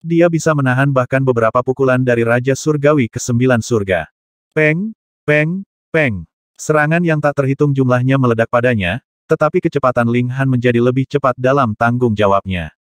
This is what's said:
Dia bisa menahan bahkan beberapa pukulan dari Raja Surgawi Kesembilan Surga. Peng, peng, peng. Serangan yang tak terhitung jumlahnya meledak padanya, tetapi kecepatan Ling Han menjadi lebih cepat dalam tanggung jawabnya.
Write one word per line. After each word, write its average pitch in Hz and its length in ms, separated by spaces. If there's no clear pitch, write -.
Dia 165 240
bisa 165 240
menahan 135 400
bahkan 131 320
beberapa 123 400
pukulan 131 400
dari 117 240
Raja 123 320
Surgawi 147 480
Kesembilan 123 560
Surga. 95 480
Peng, 160 400
peng, 156 400
peng. 113 320
Serangan 156 480
yang 151 160
tak 143 160
terhitung 139 320
jumlahnya 131 480
meledak 117 320
padanya, 117 480
tetapi 160 320
kecepatan 123 480
Ling 123 240
Han 135 160
menjadi 120 320
lebih 127 240
cepat 135 320
dalam 127 400
tanggung 120 400
jawabnya. 95 560